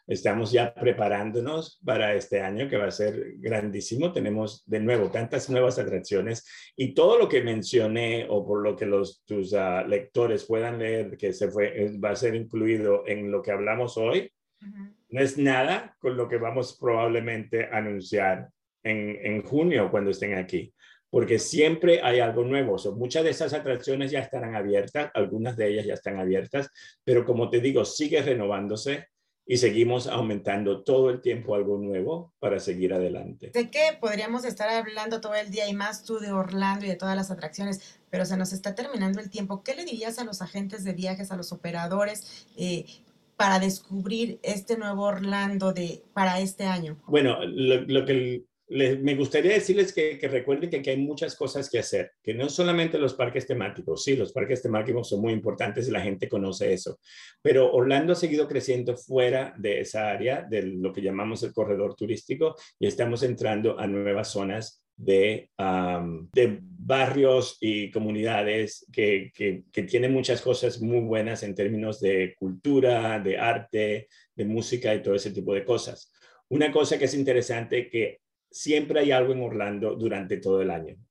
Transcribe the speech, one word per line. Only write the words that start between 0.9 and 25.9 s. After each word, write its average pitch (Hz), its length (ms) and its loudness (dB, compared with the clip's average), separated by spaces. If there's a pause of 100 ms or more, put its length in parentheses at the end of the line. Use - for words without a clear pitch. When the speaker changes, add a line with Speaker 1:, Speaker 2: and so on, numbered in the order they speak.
Speaker 1:
para 110 300 2
este 98 260 0
año 104 300 -4
que - 60 0
va 101 100 0
a 92 40 -2
ser 104 460 -4
grandísimo. 113 760 -2
Tenemos 107 540 -4
de 107 140 -2
nuevo 107 300 2
tantas 117 400 -4
nuevas 127 280 2
atracciones 101 680 -2 (280)
y 127 200 -4
todo 196 240 8
lo 214 100 6
que 127 140 4
mencioné 113 880 0
o 101 160 0
por 104 160 0
lo 104 140 0
que 107 100 -4
los, 98 400 0
tus, 98 260 -4
ah, 92 340 2
lectores 107 580 0
puedan 117 340 -2
leer 110 400 -2
que 98 160 -2
se 98 160 -2
fue, 104 340 0
eh, 104 140 -2
va 104 140 0
a 98 40 -2
ser 113 180 0
incluido 110 720 0
en 101 240 -4
lo 98 120 0
que 104 100 -2
hablamos 110 460 -2
hoy, 143 340 0 (300)
Speaker 2:
Ujú. - 320 -16 (160)
Speaker 1:
no 127 100 -2
es 135 160 2
nada 143 640 2
con 127 160 -2
lo 120 120 -2
que 120 100 0
vamos 120 420 -4
probablemente 117 840 0
a 113 100 -6
anunciar 101 720 0 (340)
en, 107 420 -2
en 107 180 -2
junio 139 480 2
cuando 101 200 2
estén 101 240 -2
aquí, 92 380 -4 (380)
porque 113 300 4
siempre 165 600 4
hay 123 180 4
algo 117 240 2
nuevo. 127 300 2
O 92 40 0
sea, 98 140 -4
muchas 127 320 0
de 165 60 4
esas 143 220 -2
atracciones 139 600 -2
ya 139 80 -2
estarán 120 340 -6
abiertas, 101 580 0
algunas 110 440 -2
de 107 120 2
ellas 104 180 0
ya 104 80 -2